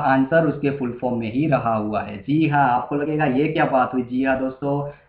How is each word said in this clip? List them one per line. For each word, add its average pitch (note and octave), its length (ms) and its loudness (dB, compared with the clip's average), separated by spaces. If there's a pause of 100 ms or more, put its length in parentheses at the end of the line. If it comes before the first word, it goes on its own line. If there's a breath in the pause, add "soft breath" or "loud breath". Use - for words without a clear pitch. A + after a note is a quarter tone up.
answer C3+ 400 4
उसके C#3+ 240 0
full B2 300 -4
form A#2+ 180 -2
में A2+ 140 -4
ही C#3+ 160 0
रहा A2+ 260 2
हुआ G#2+ 280 -2
है। G#2 160 -10
जी D3 300 0
हाँ, C#3+ 220 4
आपको B2 260 -2
लगेगा D3+ 300 -2
ये C3+ 220 2
क्या D3+ 180 0
बात C3+ 280 0
हुई। B2+ 80 0
जी B2 220 -4
हाँ C3+ 140 0
दोस्तों, C#3+ 520 -4 (180 loud breath)